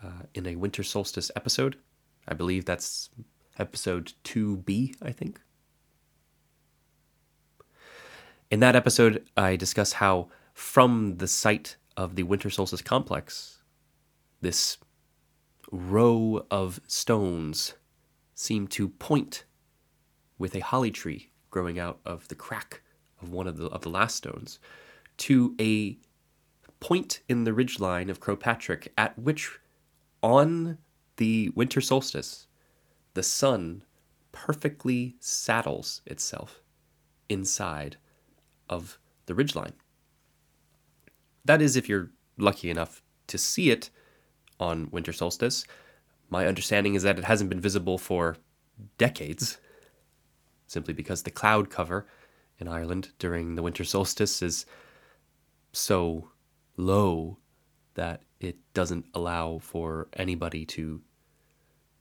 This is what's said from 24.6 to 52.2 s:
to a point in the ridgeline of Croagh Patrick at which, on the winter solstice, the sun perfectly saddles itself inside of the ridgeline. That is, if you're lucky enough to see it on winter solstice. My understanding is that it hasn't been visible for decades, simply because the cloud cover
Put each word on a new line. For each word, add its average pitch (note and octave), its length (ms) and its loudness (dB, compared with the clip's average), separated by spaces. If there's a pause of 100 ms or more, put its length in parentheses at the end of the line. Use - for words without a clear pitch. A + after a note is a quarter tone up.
to B2+ 420 4
a G#2+ 380 0 (840)
point - 480 -2
in A#2+ 180 2
the A2+ 60 2
ridgeline G2 600 0
of F2 80 -8
Croagh G2+ 200 -4
Patrick - 560 -4
at - 220 0
which, D3 400 -2 (640)
on D#3+ 560 4 (380)
the A2 400 2
winter B2+ 260 2
solstice, - 640 -2 (720)
the F#2 80 -2
sun G2 600 0 (480)
perfectly B2+ 880 -4
saddles - 840 -2
itself - 560 -10 (680)
inside F2 680 -4 (720)
of F2 300 -8 (260)
the F2+ 80 -6
ridgeline. G#2+ 400 -2 (1700)
That D#3 160 8
is, C#3+ 160 6
if B2+ 140 0
you're F#2+ 220 -2 (260)
lucky G2 320 2
enough E2 320 -4 (240)
to - 140 -6
see E3+ 320 4
it - 180 0 (720)
on E2 320 -2
winter E2+ 220 -6
solstice. - 520 -2 (640)
My F2+ 160 0
understanding G2+ 500 2
is F#2 80 2
that G2 140 4
it F2 60 -6
hasn't G2+ 260 4
been F2+ 120 -2
visible F#2+ 360 0
for E2+ 380 0 (600)
decades, - 640 -2 (1080)
simply E2 280 -8
because E2 300 -6
the - 80 -10
cloud G#2+ 380 4
cover F2+ 360 -6 (540)